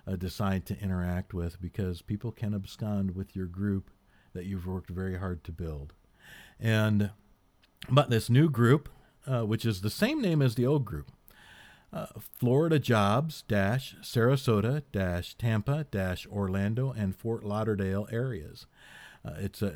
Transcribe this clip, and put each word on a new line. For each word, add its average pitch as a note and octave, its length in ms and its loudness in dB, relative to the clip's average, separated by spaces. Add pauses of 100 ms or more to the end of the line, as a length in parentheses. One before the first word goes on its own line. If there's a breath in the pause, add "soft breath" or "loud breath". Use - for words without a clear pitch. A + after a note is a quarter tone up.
uh, F#2+ 80 -4
decide F#2+ 520 -2
to G2+ 140 -6
interact F2+ 520 -2
with, E2+ 260 -4
because F2+ 420 -6
people A2 300 -6
can G#2 220 -6
abscond G2 600 -2
with F#2+ 220 -8
your F#2 120 -4
group F#2+ 420 -2 (420 soft breath)
that F2+ 140 -8
you've F#2+ 200 -6
worked F#2 240 -6
very F#2 280 -4
hard F2+ 260 -6
to - 80 -10
build. D#2 400 -8 (720 loud breath)
And, G#2+ 500 2 (800)
but C#3+ 200 4
this A2+ 200 2
new C#3+ 200 6
group, A#2+ 380 6 (380 soft breath)
uh, C3 160 -2
which A2 240 0
is G2 160 0
the G#2 80 -2
same C#4 320 0
name E3 200 2
as B2 140 4
the B2 100 2
old C#3 200 2
group, - 260 -10 (800 loud breath)
uh, G2 140 -8 (120)
Florida C#3+ 600 2
Jobs A#2 680 2
dash G#2 540 0
Sarasota B2 920 2
dash F2+ 440 -2
Tampa A#2 500 0
dash F#2 420 -4
Orlando G2+ 640 -2
and G2+ 240 -2
Fort A2+ 280 -6
Lauderdale G#2 680 0
areas. A2+ 540 -6 (600 loud breath)
Uh, - 140 -10
it's G2 220 -6
a, G#2 140 0